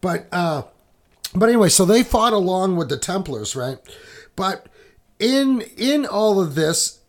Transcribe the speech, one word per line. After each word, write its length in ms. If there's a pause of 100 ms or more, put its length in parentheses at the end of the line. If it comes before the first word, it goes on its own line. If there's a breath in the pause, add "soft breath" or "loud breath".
But, 320
uh, 300 (720)
but 140
anyway, 200
so 160
they 180
fought 300
along 440
with 120
the 100
Templars, 560
right? 240 (580 loud breath)
But 300 (520 soft breath)
in, 440 (140)
in 300
all 340
of 140
this 540